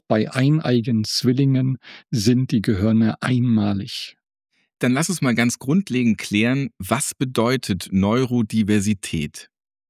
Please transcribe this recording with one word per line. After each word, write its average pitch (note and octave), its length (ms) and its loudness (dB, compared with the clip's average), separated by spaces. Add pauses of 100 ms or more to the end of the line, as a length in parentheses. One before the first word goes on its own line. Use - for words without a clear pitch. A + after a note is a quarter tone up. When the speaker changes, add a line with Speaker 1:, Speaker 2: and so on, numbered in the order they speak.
Speaker 1:
bei G#2+ 240 0
eineigen C3 720 0
Zwillingen C3 720 0 (340)
sind B2 420 2
die A2 100 0
Gehirne A2 580 2
einmalig. A2 960 -2 (640)
Speaker 2:
Dann B2+ 120 2
lass C#3+ 160 0
uns F3 140 -4
mal B2 140 2
ganz A#2 240 -2
grundlegend B2+ 580 0
klären, B2 500 0 (100)
was - 360 -2
bedeutet A#2+ 800 -2
Neurodiversität? G#2 1600 0 (420)